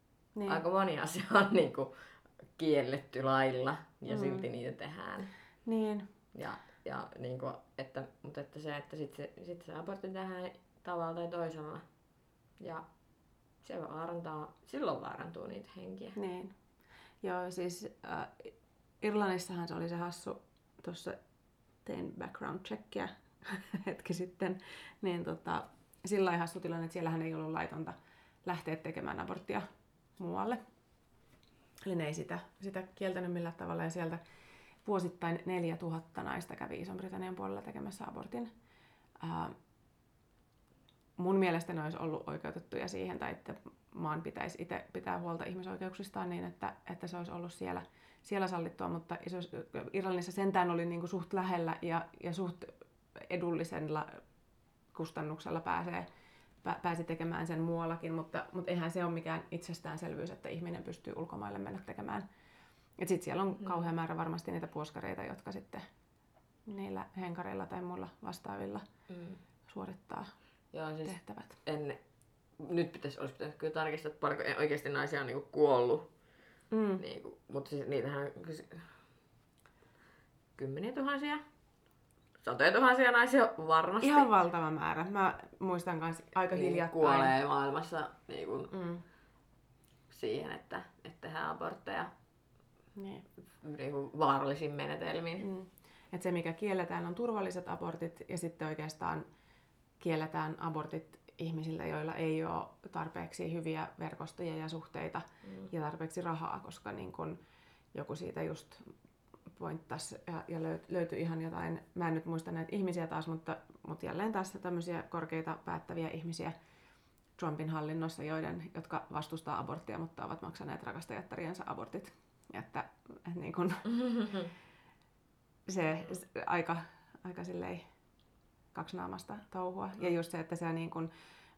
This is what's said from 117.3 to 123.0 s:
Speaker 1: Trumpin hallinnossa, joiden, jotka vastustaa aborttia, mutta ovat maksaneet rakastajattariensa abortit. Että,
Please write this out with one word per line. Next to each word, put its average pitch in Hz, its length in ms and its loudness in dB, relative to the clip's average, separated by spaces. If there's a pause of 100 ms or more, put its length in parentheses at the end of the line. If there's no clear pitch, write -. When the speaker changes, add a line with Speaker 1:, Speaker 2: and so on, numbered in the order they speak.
Speaker 1:
Trumpin 156 340 -2
hallinnossa, 160 520 0
joiden, 160 520 -2
jotka 165 380 -4
vastustaa 156 460 -2
aborttia, 160 400 -4
mutta 165 280 -6
ovat 165 160 -6
maksaneet - 400 -6
rakastajattariensa - 840 -6
abortit. - 460 -8 (400)
Että, - 320 -6 (440)